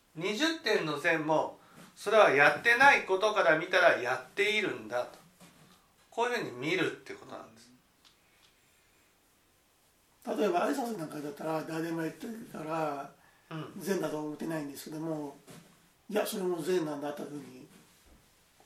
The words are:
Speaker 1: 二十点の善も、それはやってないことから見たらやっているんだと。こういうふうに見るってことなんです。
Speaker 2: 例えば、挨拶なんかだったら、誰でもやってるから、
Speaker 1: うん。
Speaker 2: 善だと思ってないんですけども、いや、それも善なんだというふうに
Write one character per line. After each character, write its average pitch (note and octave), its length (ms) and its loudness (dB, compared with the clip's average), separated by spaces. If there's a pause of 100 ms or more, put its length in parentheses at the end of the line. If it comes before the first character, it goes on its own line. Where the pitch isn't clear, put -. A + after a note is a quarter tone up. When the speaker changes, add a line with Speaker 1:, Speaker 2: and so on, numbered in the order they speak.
(160)
Speaker 1:
二 F#3+ 200 -4
十 D#4+ 240 0
点 F#3+ 260 0
の D3+ 120 -2
善 D#3+ 300 0
も、 D#3 320 0 (360)
そ - 140 -8
れ - 80 6
は E3+ 140 8
や C#3+ 260 6
っ - 40 -8
て A#3 160 4
な C#4 180 10
い - 80 0
こ F#3 160 0
と G#3 140 2
か G3 100 2
ら D#3+ 160 6
見 E3+ 80 -6
た G3 140 4
ら D#3+ 200 6
や B2 140 -2
っ - 160 -12
て G#3+ 260 0
い G#3+ 40 0
る C3 120 -2
ん A#2 140 -12
だ B2 160 -2
と。 - 160 -18 (880)
こ A3+ 140 -2
う - 40 0
い - 20 -2
う A#3+ 80 -2
ふ G3+ 40 -4
う - 20 -6
に C3 80 -8
見 B2+ 200 -4
る F3+ 200 0
っ - 100 -10
て - 120 -16
こ - 120 -20
と - 100 -16
な - 80 -14
ん - 100 -20
で - 80 -20
す。 - 60 -20 (2750)
Speaker 2:
例 D4 80 2
え G3+ 40 2
ば、 F3 180 2
挨 C#4+ 80 0
拶 A#3 220 -4
な D#3+ 80 -8
ん D3 40 -10
か D3+ 100 -10
だ C#3+ 100 -8
っ C#3+ 40 -10
た - 100 -14
ら、 D#3 200 -2
誰 D#3+ 200 -6
で E3 80 -4
も E3 120 -4
や D#3+ 60 -4
っ D3 40 -10
て - 140 -16
る A3+ 240 -12
か - 80 -12
ら、 D#3 520 -4 (380)
Speaker 1:
う E3 60 -12
ん。 D#3 220 -10
Speaker 2:
善 F3+ 240 -2
だ D#3 80 -2
と D3+ 100 -4
思 D3+ 140 -6
っ - 20 -12
て D#3 100 -8
な D#3+ 140 -4
い D3 40 -6
ん C#3+ 60 -10
で C3+ 80 -14
す - 120 -14
け - 0 -
ど D#3 100 -10
も、 D3+ 380 -6 (720)
い G3 40 -10
や、 G#3 140 0
そ A3 80 -6
れ F#3+ 80 -4
も F3 180 -2
善 E3 240 0
な D3+ 100 -4
ん C#3 40 -8
だ D3 140 -6
と - 100 -10
い - 40 -10
う - 20 -12
ふ D3 60 -14
う - 20 -10
に B2+ 280 -16 (1000)